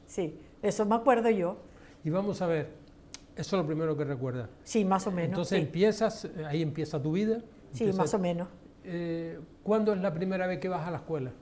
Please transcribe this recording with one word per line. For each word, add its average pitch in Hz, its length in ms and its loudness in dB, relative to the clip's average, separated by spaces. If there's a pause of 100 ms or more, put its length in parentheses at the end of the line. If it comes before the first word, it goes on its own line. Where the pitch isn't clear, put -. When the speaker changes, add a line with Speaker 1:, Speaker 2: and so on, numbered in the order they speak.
Speaker 1:
Sí, 160 320 -4 (240)
eso 208 240 0
me 208 100 4
acuerdo 233 340 4
yo. 190 280 2 (460)
Speaker 2:
Y 156 60 -2
vamos 190 320 0
a 175 60 0
ver, 160 220 0 (680)
eso - 200 -4
es 185 60 2
lo 160 40 -2
primero 156 300 0
que 147 80 -2
recuerdas. 127 460 -4 (140)
Speaker 1:
Sí, 214 200 2
más 190 240 2
o 202 40 0
menos, 170 180 0
Speaker 2:
Entonces 175 300 0
Speaker 1:
sí. 156 60 2
Speaker 2:
empiezas, 180 600 2 (200)
ahí 156 140 0
empieza 151 400 -2
tu 156 120 0
vida. 214 240 2 (340)
Speaker 1:
Sí, 220 140 -2
Speaker 2:
Empiezas, 190 120 2
Speaker 1:
más 175 160 2
o 214 60 2
menos. 175 280 0 (360)
Speaker 2:
eh, 170 560 -6 (240)
¿cuándo 214 300 4
es 190 80 0
la 190 120 0
primera 185 340 0
vez 185 120 -2
que 185 100 -2
vas 165 180 -2
a 180 40 -4
la 160 60 -4
escuela? 135 340 -4 (100)